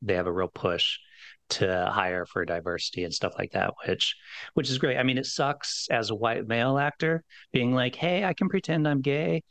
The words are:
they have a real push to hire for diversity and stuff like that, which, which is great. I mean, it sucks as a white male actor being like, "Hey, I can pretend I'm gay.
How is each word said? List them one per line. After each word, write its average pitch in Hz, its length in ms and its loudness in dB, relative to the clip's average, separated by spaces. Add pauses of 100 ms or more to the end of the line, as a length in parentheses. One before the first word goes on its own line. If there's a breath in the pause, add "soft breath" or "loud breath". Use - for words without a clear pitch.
they 101 120 0
have 90 140 0
a 87 40 0
real 90 160 0
push - 500 0 (520 loud breath)
to 92 420 0
hire 90 340 0
for 90 200 -2
diversity 85 580 -4
and 85 100 -4
stuff - 240 -2
like - 140 -4
that, 95 220 0 (140)
which, - 280 0 (400 loud breath)
which 131 140 2
is 131 80 0
great. 131 200 2
I 127 60 2
mean, 127 140 2
it 135 80 -2
sucks - 640 -4
as 110 200 2
a 113 60 -2
white 113 320 0
male 120 300 2
actor 160 460 0 (300 loud breath)
being 123 200 4
like, 123 220 2
"Hey, 180 280 0
I 180 100 0
can 196 160 0
pretend 165 380 0
I'm 143 140 2
gay. 160 500 0